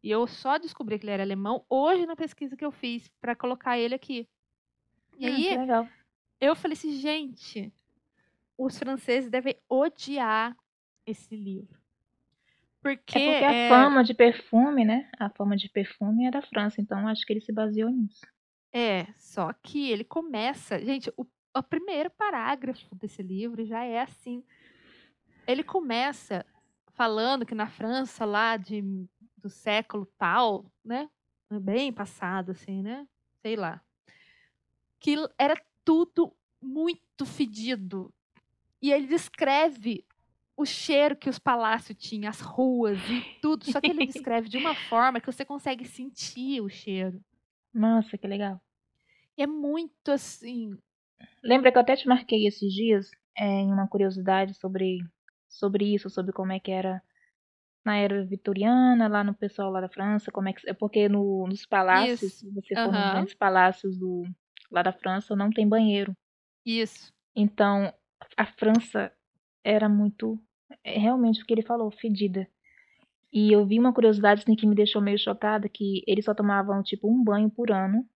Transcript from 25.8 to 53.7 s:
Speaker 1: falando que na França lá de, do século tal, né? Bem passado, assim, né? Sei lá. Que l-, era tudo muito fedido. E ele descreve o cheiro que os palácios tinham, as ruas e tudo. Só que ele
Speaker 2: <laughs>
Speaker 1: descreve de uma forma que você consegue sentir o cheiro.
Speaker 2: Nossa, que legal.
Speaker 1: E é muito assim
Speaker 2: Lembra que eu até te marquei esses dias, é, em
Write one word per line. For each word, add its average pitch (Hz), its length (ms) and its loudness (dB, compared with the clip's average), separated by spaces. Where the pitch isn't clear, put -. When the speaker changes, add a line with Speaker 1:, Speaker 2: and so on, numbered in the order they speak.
Speaker 1:
falando 233 520 0
que - 80 -10
na 214 120 -4
França 240 580 -6
lá 220 320 0
de, 208 260 -8
do 202 120 -16
século 208 580 -6
tal, 202 480 0
né? 262 240 -8
Bem 208 420 -4
passado, 185 600 -8
assim, 190 300 -10
né? 254 240 -10
Sei 220 140 -4
lá. 175 240 -8
Que 285 140 -2
l-, 302 160 -2
era 285 160 2
tudo 339 500 2
muito 285 680 -6
fedido. 214 840 -6
E 277 120 0
ele 277 140 2
descreve 269 1000 0
o 294 80 0
cheiro 285 520 2
que - 120 -6
os 254 100 -4
palácios 226 600 -2
tinham, 208 300 -8
as 214 120 -10
ruas 240 580 0
e 240 140 -2
tudo. 302 300 -2
Só 285 100 0
que 302 100 0
ele 294 160 0
Speaker 2:
<laughs> - 0 -
Speaker 1:
descreve 233 420 -4
de 208 100 -8
uma 311 160 -2
forma 240 460 0
que - 100 -12
você 277 140 -10
consegue 269 400 -8
sentir 262 760 -10
o 202 80 -6
cheiro. 185 540 -8
Speaker 2:
Nossa, 220 440 2
que - 80 -10
legal. 196 340 -6
Speaker 1:
E 294 60 -2
é 285 40 0
muito 302 640 -6
assim 233 680 -6
Speaker 2:
Lembra 254 300 6
que 247 60 6
eu 240 40 8
até 262 140 4
te 269 120 -6
marquei 233 380 2
esses 202 260 -2
dias, 202 380 2
é, 214 80 -4
em 196 280 0